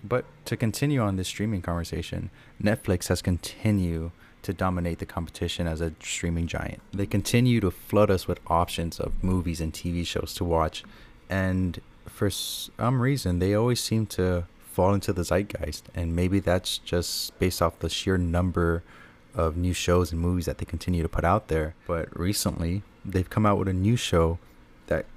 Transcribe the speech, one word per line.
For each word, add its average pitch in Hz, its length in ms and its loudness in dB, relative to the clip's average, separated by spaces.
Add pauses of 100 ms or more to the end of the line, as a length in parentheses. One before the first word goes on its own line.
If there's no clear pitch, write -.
But 120 220 -2 (220)
to 117 100 -2
continue 135 440 0
on 101 160 2
this 92 120 -2
streaming 101 340 -2
conversation, 87 680 -4 (320)
Netflix 104 460 0
has 90 140 0
continued 87 880 -2 (300)
to - 100 -6
dominate 87 460 -2
the - 80 -8
competition 85 600 -4
as 80 140 -2
a 80 200 -2
streaming 85 480 -2
giant. - 320 -6 (120)
They 98 140 -2
continue 120 540 4
to 95 100 4
flood 104 400 4
us 92 160 2
with 90 200 -4
options 85 520 0
of - 240 -2
movies 87 380 0
and 80 140 -2
T 87 180 -4
V 85 120 -2
shows - 300 -4
to 92 100 -2
watch, 80 400 0 (440)
and 92 520 0 (380)
for 101 120 2
some - 680 -2
reason, 120 380 0
they 95 160 2
always 117 240 2
seem 110 280 0
to 90 420 0 (240)
fall 95 200 4
into 101 200 0
the 90 100 0
zeitgeist, 85 720 -2
and 85 220 -2
maybe 92 240 2
that's 90 380 0
just - 600 -4
based 92 240 0
off 85 160 0
the 85 100 -4
sheer 95 300 0
number 87 640 2 (520)
of 80 220 0
new 90 160 0
shows 87 380 2
and 82 100 -4
movies 87 260 0
that - 120 -4
they 82 60 -6
continue 85 400 -2
to - 40 -2
put 78 160 -2
out 95 220 2
there. 78 300 -2 (100)
But 82 320 -4
recently, 85 640 -2 (220)
they've 92 260 -2
come 107 160 2
out 104 100 4
with 95 120 0
a 92 40 0
new 95 220 2
show 82 460 2 (480)
that - 180 -2 (100)